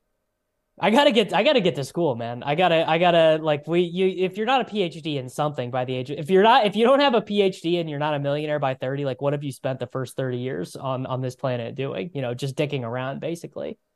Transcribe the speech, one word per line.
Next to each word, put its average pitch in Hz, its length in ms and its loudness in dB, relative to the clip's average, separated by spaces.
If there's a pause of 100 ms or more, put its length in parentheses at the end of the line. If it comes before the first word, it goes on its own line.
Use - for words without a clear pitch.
(800)
I 180 100 4
gotta 285 220 6
get, 208 200 2
I 180 120 2
gotta 269 180 4
get 170 140 0
to 143 80 -4
school, 147 320 -2
man. 120 260 -8
I 143 140 -2
gotta, 165 340 2
I 160 80 2
gotta, 165 420 6
like, 151 280 -2
we, 175 140 2
you, 180 260 0
if 185 280 -2
you're 214 120 -4
not 254 140 2
a - 40 -4
P 208 160 -4
H 165 220 -4
D 151 160 -4
in 127 100 -8
something 143 400 -4
by 123 160 -2
the 127 80 -6
age 127 160 -6
of, 147 80 -6
if 151 140 -4
you're 190 100 6
not, 226 240 6
if 190 100 0
you 220 100 4
don't 269 160 4
have 277 120 4
a 220 80 4
P 202 200 -2
H 196 200 0
D 170 160 0
and 165 100 -4
you're 143 120 -6
not 151 160 -2
a 143 40 -2
millionaire 151 380 -2
by 139 160 -2
thirty, 135 320 -4
like, 131 160 -4
what 143 120 2
have 147 100 -4
you 143 80 -6
spent 131 280 -6
the 123 60 -4
first 131 300 -8
thirty 127 220 -4
years 139 380 -6
on, 131 300 -4
on 127 160 -4
this 127 140 -6
planet 123 400 -4
doing? 147 400 -6
You 143 60 -4
know, 123 120 -4
just 135 220 -6
dicking 143 280 -4
around, 127 360 -8
basically. 156 580 -10 (180)